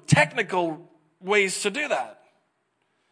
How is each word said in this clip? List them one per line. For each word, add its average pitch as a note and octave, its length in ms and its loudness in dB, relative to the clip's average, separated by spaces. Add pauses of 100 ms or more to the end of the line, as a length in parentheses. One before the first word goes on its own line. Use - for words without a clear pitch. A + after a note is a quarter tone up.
technical F3+ 800 0 (320)
ways F#3+ 400 0
to G#3 80 -2
do C#4+ 180 -6
that. B2+ 320 -6 (920)